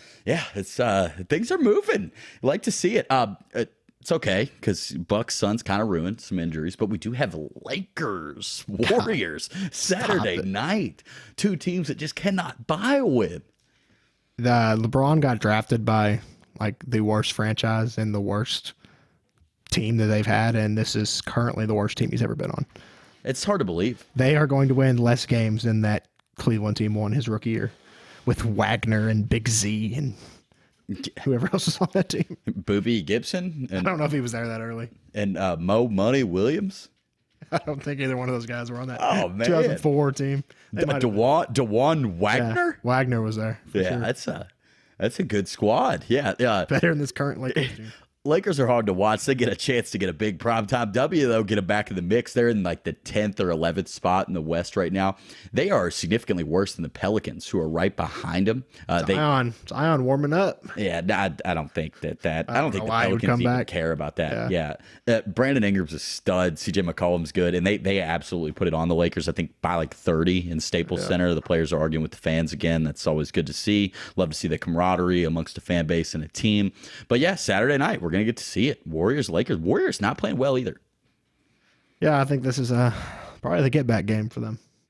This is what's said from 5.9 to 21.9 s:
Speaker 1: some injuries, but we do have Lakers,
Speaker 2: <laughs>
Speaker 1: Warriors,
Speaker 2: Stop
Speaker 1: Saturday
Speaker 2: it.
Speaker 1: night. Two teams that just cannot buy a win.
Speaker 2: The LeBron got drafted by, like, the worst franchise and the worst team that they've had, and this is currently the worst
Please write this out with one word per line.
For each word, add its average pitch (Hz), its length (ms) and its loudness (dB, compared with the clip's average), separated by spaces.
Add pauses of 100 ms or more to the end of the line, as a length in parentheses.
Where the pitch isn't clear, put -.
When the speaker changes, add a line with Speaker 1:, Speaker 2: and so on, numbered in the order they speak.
Speaker 1:
some - 180 -6
injuries, 82 380 -4
but 113 120 -2
we 104 80 -4
do - 160 -6
have 123 240 -4 (280)
Lakers, 104 1040 -8
Speaker 2:
<laughs> - 20 -18
Speaker 1:
Warriors, 113 800 0 (200)
Speaker 2:
Stop - 360 -2
Speaker 1:
Saturday 110 300 0
Speaker 2:
it. 87 100 -4
Speaker 1:
night. 123 560 -2 (340)
Two 202 200 0
teams 180 320 -2
that 143 100 -4
just 151 160 -8
cannot 180 520 -4
buy 208 280 0
a 277 100 2
win. 107 380 2 (960)
Speaker 2:
The 117 440 4
LeBron 135 400 4
got 127 200 2
drafted 110 440 0
by, 107 360 4 (400)
like, 107 260 -4
the 117 140 0
worst 107 320 2
franchise 113 680 0
and 107 160 0
the 104 60 0
worst 101 520 -2 (960)
team 117 280 0
that 110 80 4
they've 107 180 2
had, 113 300 2
and 107 240 2
this 110 180 -2
is 107 260 -2
currently 117 440 -2
the 107 80 2
worst 104 240 0